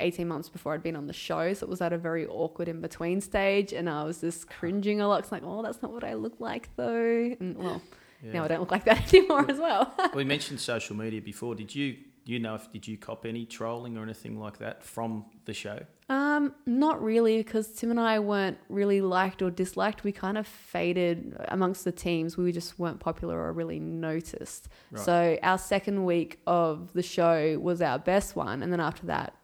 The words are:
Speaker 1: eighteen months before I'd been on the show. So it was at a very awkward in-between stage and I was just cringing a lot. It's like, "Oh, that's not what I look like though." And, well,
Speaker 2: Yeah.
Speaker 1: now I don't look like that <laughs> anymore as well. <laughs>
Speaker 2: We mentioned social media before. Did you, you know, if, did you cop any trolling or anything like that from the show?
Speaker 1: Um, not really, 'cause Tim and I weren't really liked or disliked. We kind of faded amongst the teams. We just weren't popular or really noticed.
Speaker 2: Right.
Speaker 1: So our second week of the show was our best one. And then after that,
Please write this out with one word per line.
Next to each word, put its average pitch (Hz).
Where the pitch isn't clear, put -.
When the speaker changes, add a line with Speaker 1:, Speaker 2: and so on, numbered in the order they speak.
Speaker 1:
eighteen 175
months 160
before 156
I'd 160
been 165
on 147
the 160
show. 165
So 196
it -
was 180
at 170
a 170
very 165
awkward 165
in-between 170
stage 196
and 170
I 151
was 165
just 170
cringing 202
a 208
lot. 196
It's -
like, 196
"Oh, 196
that's 226
not 233
what 233
I -
look 220
like 233
though." 233
And, 180
well, 175
Speaker 2:
Yeah. 113
Speaker 1:
now 165
I 156
don't 165
look 175
like 190
that 220
<laughs> -
anymore 311
as 269
well. 262
<laughs> -
Speaker 2:
We 135
mentioned 143
social 113
media 110
before. 110
Did 104
you, 139
you 120
know, 113
if, -
did 107
you 110
cop 110
any 117
trolling 117
or 110
anything 110
like 107
that 110
from 113
the 113
show? 104
Speaker 1:
Um, 285
not 277
really, 220
'cause 220
Tim -
and 233
I 220
weren't 202
really 202
liked 190
or 185
disliked. 190
We 208
kind 202
of 208
faded 175
amongst 185
the 180
teams. 165
We 175
just 170
weren't 170
popular 165
or 165
really 165
noticed. 165
Speaker 2:
Right. 104
Speaker 1:
So 170
our 185
second 196
week 170
of 170
the 180
show 170
was 175
our 139
best 185
one. 135
And 180
then 175
after 165
that, 151